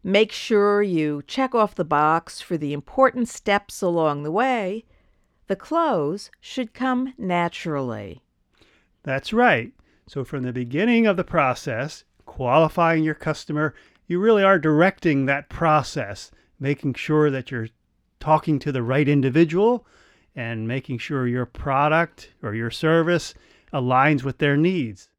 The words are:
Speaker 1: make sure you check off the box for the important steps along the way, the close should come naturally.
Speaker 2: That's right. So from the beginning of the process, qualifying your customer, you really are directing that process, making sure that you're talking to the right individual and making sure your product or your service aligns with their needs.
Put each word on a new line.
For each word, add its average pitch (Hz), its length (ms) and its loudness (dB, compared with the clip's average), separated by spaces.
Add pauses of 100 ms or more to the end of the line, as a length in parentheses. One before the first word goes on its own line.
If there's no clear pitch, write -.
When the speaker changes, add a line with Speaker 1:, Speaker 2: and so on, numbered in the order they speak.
Speaker 1:
make 202 260 2
sure 208 500 2
you 156 460 -2
check 262 260 -4
off 214 220 0
the 180 80 -2
box 156 560 0
for - 160 -8
the 147 160 -4
important 240 560 0
steps - 540 -4
along 160 420 0
the 151 80 -6
way, 220 540 -2 (600)
the 196 100 -2
close 208 800 -2
should - 340 -8
come 254 440 -4
naturally. 143 1040 -4 (840)
Speaker 2:
That's 135 300 -6
right. 226 400 2 (340)
So 139 160 -8
from 131 200 -6
the 123 100 -6
beginning 175 520 0
of 196 120 2
the 180 80 -2
process, 135 800 -2 (200)
qualifying 160 760 2
your 156 120 -2
customer, 151 600 -4 (320)
you 175 100 -2
really 208 260 4
are 196 140 6
directing 156 680 2
that 139 240 -2
process, 143 840 -2 (260)
making 139 360 -4
sure 151 360 2
that 131 220 -6
you're 113 160 -6 (540)
talking 151 380 2
to 151 120 -6
the 131 100 -2
right 135 280 0
individual 160 760 2 (480)
and 113 320 -6
making 127 320 -6
sure 131 300 -4
your 123 180 -2
product 151 880 -2 (100)
or 107 140 -6
your 113 160 -4
service 165 640 2 (400)
aligns 131 500 2
with 135 140 -6
their 143 180 2
needs. 151 640 -2